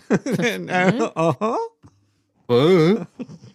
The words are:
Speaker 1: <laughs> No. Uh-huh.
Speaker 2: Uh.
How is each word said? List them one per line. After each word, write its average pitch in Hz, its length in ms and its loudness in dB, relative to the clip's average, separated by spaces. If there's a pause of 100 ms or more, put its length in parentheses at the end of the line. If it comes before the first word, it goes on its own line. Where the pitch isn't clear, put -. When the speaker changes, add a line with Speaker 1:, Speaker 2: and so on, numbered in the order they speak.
(100)
Speaker 1:
<laughs> 214 480 -2
No. 185 560 -2
Uh-huh. 202 440 -2 (920)
Speaker 2:
Uh. 165 560 2 (500)